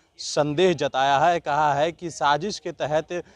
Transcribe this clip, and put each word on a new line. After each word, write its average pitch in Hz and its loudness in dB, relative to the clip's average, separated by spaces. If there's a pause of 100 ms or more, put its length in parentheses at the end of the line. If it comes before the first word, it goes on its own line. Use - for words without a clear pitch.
(180)
संदेह 156 0
जताया 139 0
है, 170 4
कहा 147 0
है 151 0
कि 165 -10
साजिश 151 -2
के 175 -10
तहत 156 -4 (120)